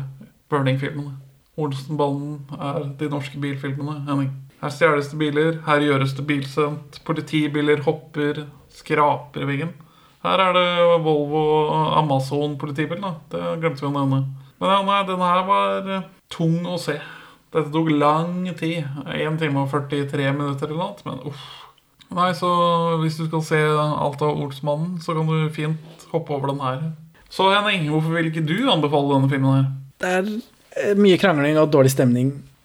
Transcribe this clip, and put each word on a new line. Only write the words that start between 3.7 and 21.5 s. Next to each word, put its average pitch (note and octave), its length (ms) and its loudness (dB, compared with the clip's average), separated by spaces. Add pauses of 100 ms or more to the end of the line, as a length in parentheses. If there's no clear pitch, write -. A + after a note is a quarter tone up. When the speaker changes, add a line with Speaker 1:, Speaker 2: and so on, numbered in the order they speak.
Speaker 1:
Henning. C#3 300 -2 (200)
Her C#3+ 180 -8
stjeles D3 360 2
det D3+ 100 -8
biler, D#3 440 0
her D3 180 2
gjøres C3+ 340 2
det C#3+ 120 -6
bilsent, D3 760 -4
politibiler D3+ 800 0
hopper, D3+ 600 -2 (260)
skraper D3 760 -2
i C#3 40 -2
veggen. D3 240 -4 (520)
Her F3+ 160 2
er F#3 120 4
det F3+ 160 4 (300)
Volvo D3+ 440 2 (500)
Amazon-politibil, D3 1080 0
da. F#3+ 140 -6 (140)
Det F3 140 -8 (160)
glemte D3+ 260 -4
vi C#3+ 40 -2
å C#3+ 60 0
nevne. C3+ 260 2 (340)
Men F3+ 180 0
ja, G3 100 4
nei, G3 220 2
den F3+ 180 -2
her F3+ 220 2
var, G3 440 0
eh, F#3+ 180 -4 (220)
tung E3 340 0
å F3+ 160 -4
se. D3+ 180 -4 (560)
Dette D3+ 200 -2
tok D#3+ 180 2
lang D#3+ 640 2
tid. E3 300 -4 (180)
En D#3 360 -4
time C#3+ 240 0
og C3+ 80 -2
førtitre C#3 600 -2
minutter C#3+ 360 -4
eller D#3 140 -6
noe, G3+ 220 -8
men C3+ 200 -10
uff. - 200 -12 (640)